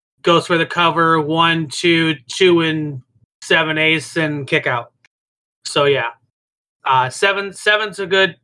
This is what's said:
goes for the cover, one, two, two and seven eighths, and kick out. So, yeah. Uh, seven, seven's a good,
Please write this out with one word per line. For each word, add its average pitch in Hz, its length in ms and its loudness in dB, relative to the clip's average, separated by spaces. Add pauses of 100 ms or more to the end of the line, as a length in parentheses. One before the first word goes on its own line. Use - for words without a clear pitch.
(240)
goes 170 220 2
for 175 120 0
the 165 80 0
cover, 165 560 0
one, 165 460 0
two, 165 480 0 (120)
two 175 340 2
and 151 400 -4 (420)
seven 160 340 0
eighths, 156 400 0
and 147 300 -4
kick 151 200 -2
out. 123 260 -4 (720)
So, 143 200 0
yeah. 123 260 0 (760)
Uh, 131 240 2
seven, 196 420 -2
seven's 208 480 -2
a 196 80 -6
good, 190 360 2